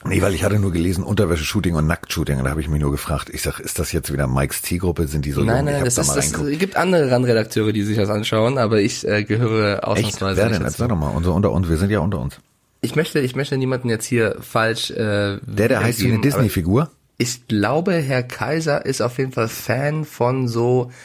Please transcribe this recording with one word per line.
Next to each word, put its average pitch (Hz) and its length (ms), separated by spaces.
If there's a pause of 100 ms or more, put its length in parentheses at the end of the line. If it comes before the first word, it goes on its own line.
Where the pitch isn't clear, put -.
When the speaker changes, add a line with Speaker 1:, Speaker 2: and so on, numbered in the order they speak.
Speaker 1:
Nee, 90 200
weil 98 100
ich 80 100
hatte 101 140
nur 98 140
gelesen, 85 320
Unterwäsche-Shooting 87 720
und 76 100
Nacktshooting 76 540
und 65 60
da 67 40
habe 73 120
ich 73 60
mich 76 140
nur 71 80
gefragt, 73 420
ich - 120
sag, 80 160
ist - 180
das 87 140
jetzt 73 200
wieder 69 140
Mikes 65 380
Zielgruppe? 87 420
Sind 71 200
die 71 60
so 69 120
Speaker 2:
Nein, 113 140
Speaker 1:
jung? 143 80
Speaker 2:
nein, 143 100
Speaker 1:
Ich 139 60
hab - 40
Speaker 2:
das, 123 100
Speaker 1:
da - 100
mal 139 100
Speaker 2:
das, 143 100
Speaker 1:
reingeguckt. 147 280
Speaker 2:
es 156 60
gibt 196 160
andere 170 360
Ranredakteure, 113 600
die 107 120
sich 104 140
das 101 120
anschauen, 110 480
aber 110 240
ich, - 260
äh, 104 160
gehöre 107 520
Speaker 1:
Echt? - 80
Speaker 2:
ausnahmsweise 104 540
Speaker 1:
Wer 101 80
Speaker 2:
nicht 107 120
Speaker 1:
denn? 82 60
Speaker 2:
dazu. 73 100 (100)
Speaker 1:
Erzähl 120 40
doch 113 120
mal, 71 100
unser, 85 260
unter 98 160
uns, 87 180
wir 80 80
sind 98 140
ja 107 80
unter 98 200
uns. 65 180 (440)
Speaker 2:
Ich - 140
möchte, 156 240
ich 123 160
möchte 135 240
niemanden 127 300
jetzt 110 160
hier 117 360
falsch, 113 480
äh, 104 560
Speaker 1:
Der, 104 220
der 117 160
heißt 117 160
wie - 60
eine 120 80
Speaker 2:
wiedergeben, - 20
aber 107 80
Speaker 1:
Disney-Figur? 117 680 (300)
Speaker 2:
Ich - 280
glaube, 131 460
Herr 135 300
Kaiser 147 600
ist 135 200
auf 123 160
jeden 131 140
Fall 113 160
Fan 143 540
von 127 440
so 120 420 (160)